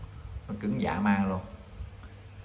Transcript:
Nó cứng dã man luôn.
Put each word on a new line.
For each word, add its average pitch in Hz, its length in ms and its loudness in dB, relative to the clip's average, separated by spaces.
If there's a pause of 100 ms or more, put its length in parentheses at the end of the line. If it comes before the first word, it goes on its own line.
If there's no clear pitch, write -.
(460)
Nó - 120 -2
cứng 104 220 2
dã 82 180 2
man 101 300 6
luôn. 92 100 2 (1040)